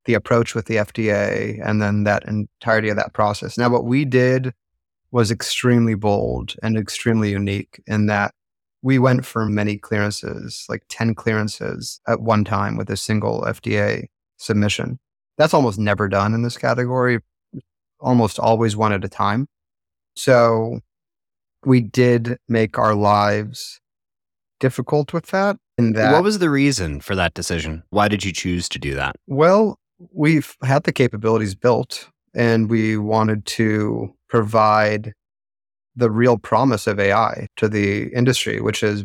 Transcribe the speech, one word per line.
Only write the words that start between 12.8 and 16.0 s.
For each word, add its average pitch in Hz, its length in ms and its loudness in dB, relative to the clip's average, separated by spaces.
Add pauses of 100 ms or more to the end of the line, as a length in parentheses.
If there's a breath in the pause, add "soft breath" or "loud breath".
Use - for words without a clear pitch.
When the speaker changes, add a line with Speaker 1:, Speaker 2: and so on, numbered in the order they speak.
Speaker 1:
a 104 60 -6
single 110 500 -2
F - 160 -6
D 107 160 -4
A 104 300 -2 (300)
submission. 104 640 -2 (380)
That's 156 160 2
almost 123 240 2
never 104 300 0